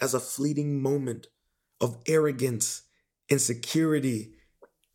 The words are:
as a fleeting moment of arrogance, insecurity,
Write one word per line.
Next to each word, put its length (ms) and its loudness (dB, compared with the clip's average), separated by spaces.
as 120 0
a 80 2
fleeting 640 -2
moment 460 -2
of 260 -2
arrogance, 760 0
insecurity, 1040 0